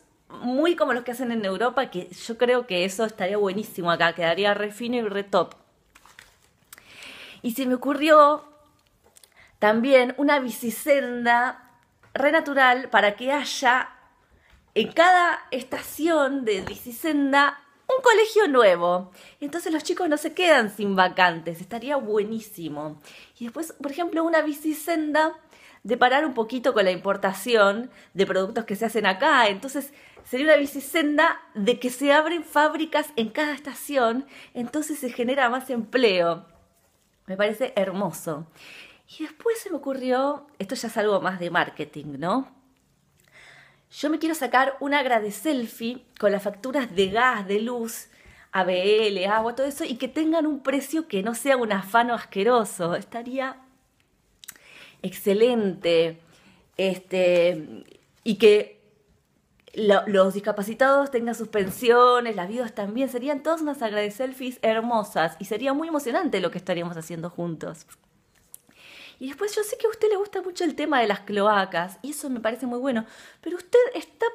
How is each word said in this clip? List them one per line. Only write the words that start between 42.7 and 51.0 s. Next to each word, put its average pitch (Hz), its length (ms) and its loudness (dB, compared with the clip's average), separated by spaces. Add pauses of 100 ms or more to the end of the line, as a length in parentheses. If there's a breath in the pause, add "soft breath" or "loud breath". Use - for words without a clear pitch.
Yo 302 200 -4
me 311 80 -2
quiero 320 160 -2
sacar 269 460 2
una 277 240 0
grade 220 260 0
selfie 247 720 -6 (140)
con 202 140 2
las 196 100 -2
facturas 240 540 -6
de 190 140 2
gas, 226 360 2
de 202 140 0
luz, 233 480 -6 (420 soft breath)
A 190 140 0
B 196 420 2
L, 190 200 -2
agua, 220 280 0
todo 262 120 -2
eso, 285 180 -6
y 247 120 -6
que 254 120 -6
tengan 311 380 0
un 302 180 -4
precio 277 420 -2